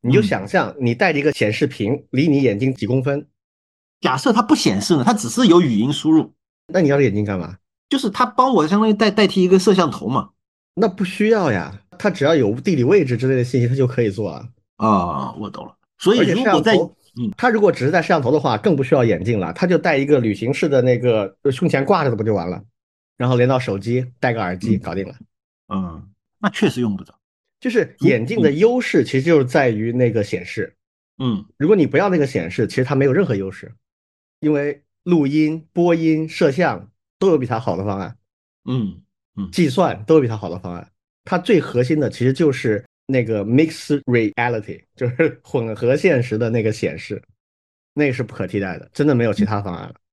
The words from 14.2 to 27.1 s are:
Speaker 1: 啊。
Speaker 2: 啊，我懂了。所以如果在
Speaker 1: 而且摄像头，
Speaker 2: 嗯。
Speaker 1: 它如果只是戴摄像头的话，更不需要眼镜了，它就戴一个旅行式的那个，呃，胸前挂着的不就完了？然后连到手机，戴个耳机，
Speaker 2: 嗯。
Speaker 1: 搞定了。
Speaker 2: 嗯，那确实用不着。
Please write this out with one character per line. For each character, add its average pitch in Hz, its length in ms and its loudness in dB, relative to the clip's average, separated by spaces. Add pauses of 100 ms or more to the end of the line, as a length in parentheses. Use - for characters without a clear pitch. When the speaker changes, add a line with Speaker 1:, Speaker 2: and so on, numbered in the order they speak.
Speaker 1:
啊。 64 180 -12 (300)
Speaker 2:
啊， 87 640 -2
我 104 80 -10
懂 - 160 -14
了。 - 100 -20 (220)
所 196 180 2
以 247 40 2 (100)
如 208 160 0
果 190 160 2
在 220 120 2
Speaker 1:
而 196 40 4
且 - 0 -
摄 - 0 -
像 - 0 -
头， - 200 -2 (220)
Speaker 2:
嗯。 113 200 -4
Speaker 1:
它 247 100 2
如 220 100 2
果 202 140 4
只 127 140 -2
是 147 40 2
戴 170 120 2
摄 - 60 -6
像 170 120 2
头 131 100 0
的 151 80 2
话， 135 200 0
更 175 180 2
不 135 60 0
需 131 120 2
要 131 80 4
眼 92 220 0
镜 107 160 -2
了， 82 140 -4
它 - 120 -2
就 175 120 2
戴 165 180 0
一 139 80 0
个 143 160 4
旅 110 140 0
行 113 180 -4
式 160 160 -2
的 135 140 4
那 123 160 2
个， 107 420 0
呃， 139 100 0
胸 131 160 -2
前 135 160 0
挂 165 220 2
着 135 60 0
的 113 60 -4
不 107 60 -4
就 110 120 0
完 87 160 -4
了？ 90 120 -8 (560)
然 123 120 0
后 127 60 2
连 123 120 4
到 131 80 2
手 107 220 -4
机， 120 260 -4 (140)
戴 127 140 -2
个 113 80 -4
耳 92 160 -4
机， 107 200 -2
Speaker 2:
嗯。 98 40 -4
Speaker 1:
搞 85 160 -10
定 98 100 -6
了。 - 80 -18 (540)
Speaker 2:
嗯， 92 420 -8 (300)
那 208 100 -2
确 - 180 0
实 127 120 -4
用 107 160 -2
不 90 80 -12
着。 - 100 -20 (460)